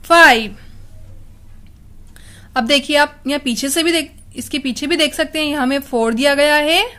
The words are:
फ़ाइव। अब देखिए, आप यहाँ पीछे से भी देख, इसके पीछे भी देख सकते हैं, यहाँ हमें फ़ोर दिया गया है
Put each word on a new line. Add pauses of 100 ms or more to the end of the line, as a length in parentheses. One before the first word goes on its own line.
फ़ाइव। (2000)
अब
देखिए,
आप
यहाँ
पीछे
से
भी
देख, (260)
इसके
पीछे
भी
देख
सकते
हैं,
यहाँ
हमें
फ़ोर
दिया
गया
है (160)